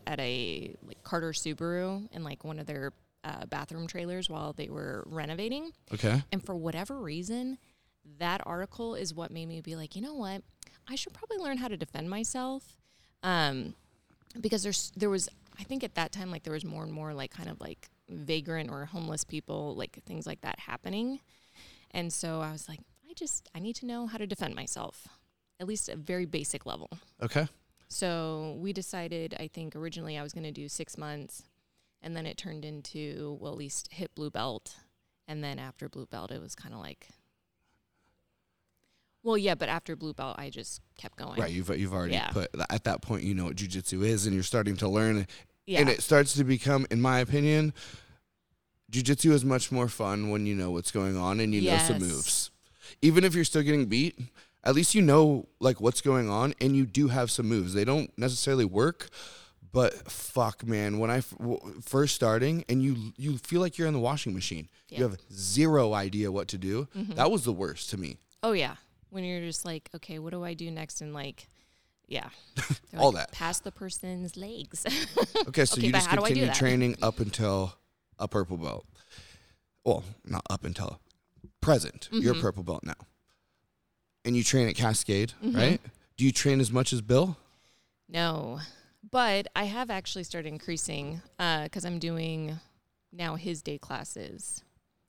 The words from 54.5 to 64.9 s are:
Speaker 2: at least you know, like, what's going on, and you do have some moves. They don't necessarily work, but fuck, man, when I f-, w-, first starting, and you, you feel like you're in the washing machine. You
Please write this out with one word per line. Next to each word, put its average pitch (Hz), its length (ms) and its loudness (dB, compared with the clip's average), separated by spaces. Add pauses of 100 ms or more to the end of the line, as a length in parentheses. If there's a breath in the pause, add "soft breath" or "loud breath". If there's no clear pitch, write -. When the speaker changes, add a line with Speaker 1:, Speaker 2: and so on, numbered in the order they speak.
Speaker 2:
at 135 120 6
least 160 180 6
you 214 80 8
know, 151 460 8 (120)
like, 123 220 4
what's 120 200 4
going 131 280 4
on, 117 320 2
and 135 140 6
you 135 100 6
do 143 220 4
have 123 240 2
some 117 160 0
moves. 95 260 2
They 101 120 2
don't 139 320 2
necessarily 127 480 2
work, 110 440 2 (640 loud breath)
but 123 220 6 (180)
fuck, - 540 -2
man, 104 340 0
when 113 100 2
I 120 80 2
f-, 131 200 -2
w-, 120 440 -4
first 139 340 2
starting, 127 540 2
and 131 140 4
you, 120 340 0
you 139 220 -2
feel - 220 0
like 180 160 0
you're 165 100 2
in 156 60 2
the 139 60 2
washing 123 340 0
machine. 85 360 -4 (200 soft breath)
You - 80 -8